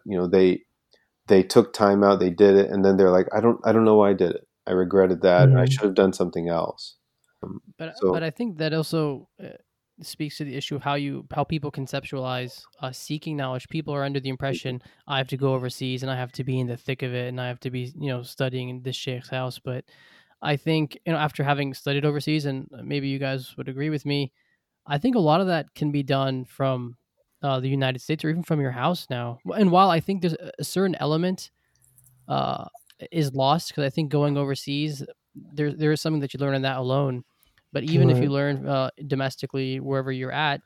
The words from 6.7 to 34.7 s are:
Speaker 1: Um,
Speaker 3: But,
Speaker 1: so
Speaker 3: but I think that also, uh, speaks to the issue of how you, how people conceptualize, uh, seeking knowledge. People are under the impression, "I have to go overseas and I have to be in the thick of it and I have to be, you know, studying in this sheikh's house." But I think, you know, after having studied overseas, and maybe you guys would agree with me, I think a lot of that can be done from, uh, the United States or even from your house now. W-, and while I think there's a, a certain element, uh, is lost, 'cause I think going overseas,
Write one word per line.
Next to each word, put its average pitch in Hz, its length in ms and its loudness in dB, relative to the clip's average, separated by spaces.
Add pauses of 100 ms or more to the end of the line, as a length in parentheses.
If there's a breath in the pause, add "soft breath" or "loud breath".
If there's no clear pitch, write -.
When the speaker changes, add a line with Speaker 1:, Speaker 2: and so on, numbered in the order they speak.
Speaker 1:
Um, 92 180 -14 (180)
Speaker 3:
But, 165 200 -12
Speaker 1:
so 98 140 2
Speaker 3:
but 165 100 0
I 165 80 -4
think 202 280 -8
that 156 140 -2
also, 151 560 -4 (140)
uh, - 60 -16 (520)
speaks - 380 -10
to 151 60 -6
the 139 100 -10
issue 147 220 -8
of 135 60 -8
how 143 120 -2
you, 143 380 -6
how 143 100 -2
people 147 300 -6
conceptualize, 127 920 -8 (180)
uh, 131 120 -8
seeking 151 440 -8
knowledge. 131 320 -6
People 151 240 -6
are 143 120 -2
under 139 160 -4
the 131 80 -8
impression, 127 520 -6 (280)
"I 143 100 -2
have 131 100 -4
to 139 80 -6
go 135 180 0
overseas 127 500 -4
and 135 80 -4
I 131 40 -4
have 127 180 -6
to 131 100 -6
be 127 160 -2
in 123 80 -2
the 120 80 -6
thick - 260 -8
of 123 100 -6
it 123 160 -4
and 127 120 -8
I 127 80 -6
have 123 120 -8
to 131 120 -8
be, 127 260 -8
you 147 100 -6
know, 123 140 -4
studying 127 460 -6
in 127 140 -10
this 127 120 -8
sheikh's 123 360 -8
house." 127 280 -6
But 127 260 -10 (560)
I 147 160 -2
think, 156 480 -2
you 165 80 -2
know, 160 60 0
after 151 240 -2
having 139 320 0
studied 143 300 -4
overseas, 147 420 0
and 135 220 -6 (160)
maybe 139 240 -4
you 135 100 -2
guys 135 380 -6
would 131 120 -10
agree 139 220 -4
with 151 160 -4
me, 143 260 -2 (580)
I 143 60 -2
think 240 200 2
a 226 40 4
lot 160 220 4
of 190 60 0
that 165 260 -2
can 151 180 -2
be 143 100 0
done 135 440 -2
from, 127 500 -4 (460)
uh, 135 180 0
the 131 80 -4
United 135 320 0
States - 240 -6
or 156 60 0
even 165 120 -2
from 160 180 -2
your 135 100 0
house 131 400 -4
now. 120 340 -6
W-, 185 160 -4
and 190 100 6
while 185 200 6
I 165 100 2
think 196 220 -4
there's 175 120 0
a, - 160 -14 (100)
a 147 40 -6
certain 190 340 0
element, 165 520 -2 (800)
uh, - 360 -4 (480)
is 147 220 -2
lost, 135 400 0
'cause 147 100 -4
I 135 60 -2
think 151 200 -4
going 147 280 0
overseas, 143 640 -4 (300)